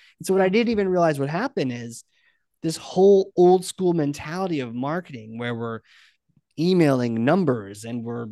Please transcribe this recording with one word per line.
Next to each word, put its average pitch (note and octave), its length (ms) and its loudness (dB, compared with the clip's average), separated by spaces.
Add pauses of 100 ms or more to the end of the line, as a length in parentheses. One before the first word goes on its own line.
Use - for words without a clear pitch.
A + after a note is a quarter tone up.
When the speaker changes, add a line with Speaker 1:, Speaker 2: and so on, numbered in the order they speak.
(180)
Speaker 1:
And - 80 -16
so F#3+ 80 0
what F#3+ 80 4
I F#3 40 4
Speaker 2:
Yeah. F#3+ 60 0
Speaker 1:
didn't A3+ 180 2
even G#3 180 0
realize E3+ 320 2
what C#3 100 -2
happened E3 440 -4
is A#2 320 -14 (560)
this D#3+ 160 -4
whole F#3+ 580 4
old F3+ 300 6
school F3+ 280 -2
mentality D#3 680 -4
of A#2 120 -8
marketing B2 640 -8
where A#2+ 160 -6
we're A2+ 280 -8 (760)
emailing C3+ 680 2
numbers B2 580 0
and A#2 200 -8
we're A#2 280 -8